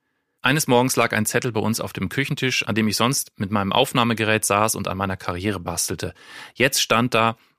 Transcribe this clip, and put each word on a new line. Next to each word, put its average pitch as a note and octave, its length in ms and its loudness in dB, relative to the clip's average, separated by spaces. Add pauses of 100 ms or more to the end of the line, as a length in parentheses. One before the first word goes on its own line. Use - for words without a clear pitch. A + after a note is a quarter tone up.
(420)
Eines C#3+ 240 2
Morgens B2+ 280 4
lag A#2 180 2
ein G#2+ 120 2
Zettel B2 280 -2
bei A2 80 -2
uns G#2+ 200 0
auf - 140 -8
dem F#2+ 160 -4
Küchentisch, C3+ 580 -2
an A2+ 60 -4
dem A2 120 2
ich G2+ 100 0
sonst B2 400 0
mit F#2+ 140 -6
meinem G2 220 0
Aufnahmegerät A2+ 720 2
saß G#2 300 2
und F#2 140 -6
an F#2 100 -4
meiner F#2+ 180 -2
Karriere F#2 420 -4
bastelte. F2 540 -6 (420)
Jetzt - 280 2
stand A#2+ 320 2
da, A2+ 240 2 (200)